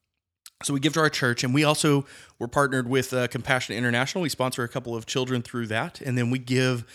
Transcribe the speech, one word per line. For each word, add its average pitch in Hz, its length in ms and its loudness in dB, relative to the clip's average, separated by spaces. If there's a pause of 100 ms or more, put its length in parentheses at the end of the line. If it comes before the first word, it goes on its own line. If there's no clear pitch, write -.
(640)
so 147 100 -4
we 139 80 0
give 147 140 2
to 160 60 0
our 151 100 4
church, 120 320 0
and 127 100 0
we 151 120 4
also, 143 420 4 (320)
we're 120 80 -4
partnered 131 420 2
with, 127 240 0
uh, 123 140 2
Compassion 120 480 -2
International. 123 480 0
We 151 60 0
sponsor 127 340 -2
a 117 60 -4
couple 120 260 -6
of 113 120 -8
children 127 360 -2
through 120 240 -6
that, 117 340 -4
and 127 160 -2
then 120 140 2
we 131 80 0
give 127 460 0 (100)